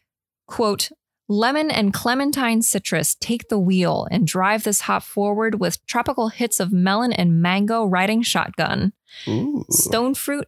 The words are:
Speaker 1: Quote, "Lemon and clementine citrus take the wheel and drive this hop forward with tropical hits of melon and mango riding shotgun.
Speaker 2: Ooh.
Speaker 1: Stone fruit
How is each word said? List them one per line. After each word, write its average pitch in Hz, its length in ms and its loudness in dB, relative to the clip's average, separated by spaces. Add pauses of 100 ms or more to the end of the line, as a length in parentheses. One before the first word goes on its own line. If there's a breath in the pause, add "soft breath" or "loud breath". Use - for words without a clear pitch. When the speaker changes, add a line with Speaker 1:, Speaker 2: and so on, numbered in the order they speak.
(480 soft breath)
Speaker 1:
Quote, 208 420 -2 (380)
"Lemon 269 420 2
and 202 240 0
clementine 262 680 0
citrus 170 520 -2
take - 340 -6
the 214 100 0
wheel 180 520 2
and - 160 2
drive 196 380 0
this 208 180 0
hop 196 220 0
forward 208 560 -2
with 175 260 -4
tropical 240 440 -2
hits - 280 -4
of 190 140 0
melon 196 400 2
and 170 280 4
mango 208 440 2
riding 196 380 2
shotgun. - 680 0 (360 loud breath)
Speaker 2:
Ooh. 233 420 -2
Speaker 1:
Stone 247 440 0
fruit 285 340 -4